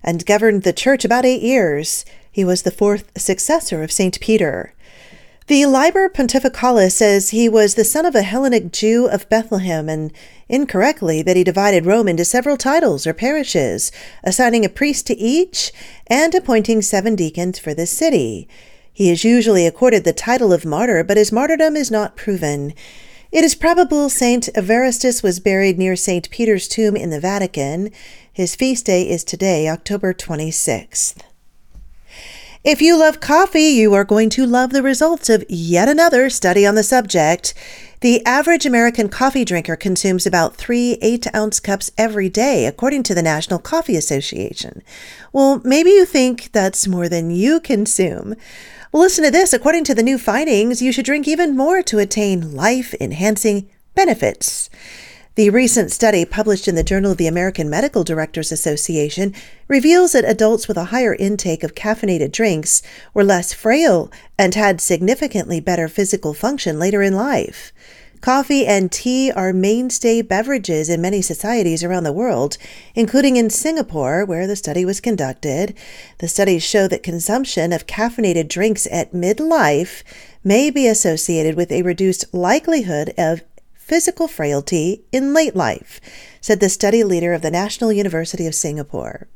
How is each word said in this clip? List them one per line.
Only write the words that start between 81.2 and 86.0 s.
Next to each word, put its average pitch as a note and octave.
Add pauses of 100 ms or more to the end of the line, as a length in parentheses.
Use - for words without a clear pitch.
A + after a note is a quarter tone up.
with E3+
a E3+
reduced F#3
likelihood F#3
of E3 (320)
physical E4
frailty D#3
in C#4
late D4+
life, - (400)